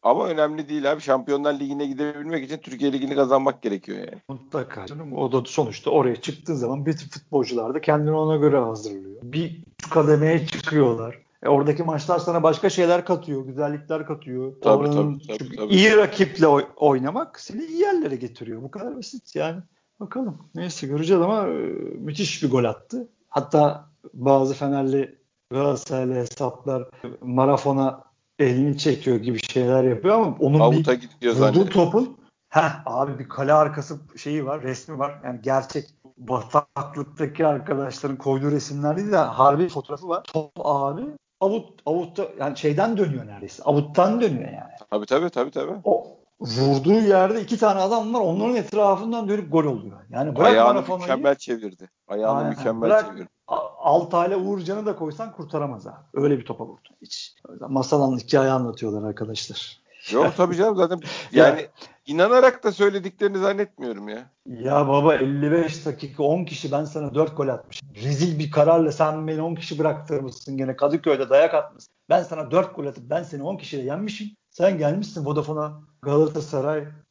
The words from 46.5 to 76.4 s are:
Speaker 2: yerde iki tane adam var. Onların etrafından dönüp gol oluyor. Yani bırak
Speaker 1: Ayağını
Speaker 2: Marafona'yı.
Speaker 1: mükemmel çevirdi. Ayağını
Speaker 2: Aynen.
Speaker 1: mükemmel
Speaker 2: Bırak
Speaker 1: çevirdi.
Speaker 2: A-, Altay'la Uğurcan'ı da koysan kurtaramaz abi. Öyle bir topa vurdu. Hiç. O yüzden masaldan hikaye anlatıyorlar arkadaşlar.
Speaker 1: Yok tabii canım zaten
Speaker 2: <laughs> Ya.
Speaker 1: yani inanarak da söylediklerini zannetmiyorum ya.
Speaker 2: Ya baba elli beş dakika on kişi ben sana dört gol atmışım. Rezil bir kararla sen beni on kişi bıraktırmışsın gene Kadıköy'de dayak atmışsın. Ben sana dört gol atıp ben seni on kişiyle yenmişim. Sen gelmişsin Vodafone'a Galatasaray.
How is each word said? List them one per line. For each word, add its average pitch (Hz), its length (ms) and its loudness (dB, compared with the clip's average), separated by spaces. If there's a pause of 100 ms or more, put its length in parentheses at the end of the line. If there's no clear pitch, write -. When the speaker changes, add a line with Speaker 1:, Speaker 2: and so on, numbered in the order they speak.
Speaker 2:
yerde 202 420 4
iki 220 160 -2
tane 202 220 2
adam 220 340 0
var. 247 60 0
Onların 208 360 0
etrafından 208 720 0
dönüp 196 240 -4
gol 160 120 4
oluyor. 110 340 -6 (120)
Yani - 260 -4
bırak 156 100 6
Speaker 1:
Ayağını 120 280 8
Speaker 2:
Marafona'yı. 180 260 -2
Speaker 1:
mükemmel 139 340 2
çevirdi. 107 540 -10 (200)
Ayağını 110 300 -2
Speaker 2:
Aynen. 147 120 -2
Speaker 1:
mükemmel 113 380 -2
Speaker 2:
Bırak 214 180 4
Speaker 1:
çevirdi. 185 220 -14 (200)
Speaker 2:
A-, - 420 -4
Altay'la 175 460 0
Uğurcan'ı 196 500 -4
da 208 100 -4
koysan 165 360 -10
kurtaramaz 143 540 -8
abi. 104 100 -18 (180)
Öyle 139 240 2
bir 113 60 -10
topa 113 220 -12
vurdu. - 220 -20 (140)
Hiç. - 320 -16 (140)
O - 40 -20
yüzden 135 200 -10
masaldan 131 460 2
hikaye 135 320 2
anlatıyorlar 110 580 -2
arkadaşlar. - 720 -10 (320)
Speaker 1:
Yok 143 240 4
tabii 175 200 2
canım 202 200 2
zaten 180 240 2 (160)
Speaker 2:
<laughs> - 160 -14
Ya. - 140 8
Speaker 1:
yani - 200 2 (400)
inanarak 240 580 4
da 214 80 0
söylediklerini 196 680 0
zannetmiyorum 185 680 -4
ya. 117 220 -12 (160)
Speaker 2:
Ya 131 420 0
baba 143 260 4
elli 143 380 0
beş 160 340 -2
dakika 147 360 -8
on 160 220 0
kişi 147 280 -8
ben 147 120 -2
sana 147 300 -8
dört 156 220 0
gol 139 120 -2
atmışım. - 400 -10 (160)
Rezil 147 340 -2
bir 151 120 -4
kararla 156 420 4
sen 156 340 -2
beni 156 160 -4
on 170 120 -4
kişi 165 240 -10
bıraktırmışsın 143 800 -4
gene 131 200 -4
Kadıköy'de 143 520 0
dayak 147 260 6
atmışsın. - 380 -4 (160)
Ben 175 140 4
sana 156 280 -8
dört 170 260 0
gol 143 100 -8
atıp 127 240 -12
ben 165 120 -2
seni 147 200 -12
on 185 140 -6
kişiyle - 260 -10
yenmişim. 202 460 -6 (220)
Sen 185 280 2
gelmişsin 156 460 -2
Vodafone'a 151 480 -4 (300)
Galatasaray. 151 840 0 (260)